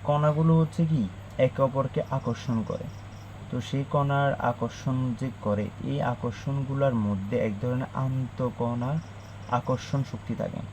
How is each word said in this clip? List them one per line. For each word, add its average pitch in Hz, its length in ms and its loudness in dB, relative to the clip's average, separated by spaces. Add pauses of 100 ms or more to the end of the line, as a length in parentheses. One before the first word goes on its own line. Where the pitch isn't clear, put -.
কণাগুলো 151 540 6
হচ্ছে 160 280 4
কি 156 160 4 (360)
একে 127 240 4
অপরকে 135 400 2 (100)
আকর্ষণ 120 520 0
করে। - 220 -4 (600)
তো - 160 -6
সেই 139 280 -2
কণার 139 420 4 (100)
আকর্ষণ 120 540 0 (220)
যে 131 100 -4 (140)
করে, 104 240 0 (200)
এই 139 160 0
আকর্ষণগুলোর 135 920 0
মধ্যে 101 440 0
এক 110 200 0
ধরনের 123 360 -2
আন্তঃকণা 127 960 -2 (580)
আকর্ষণ 127 540 0
শক্তি - 320 -6
থাকে। - 260 -4 (120)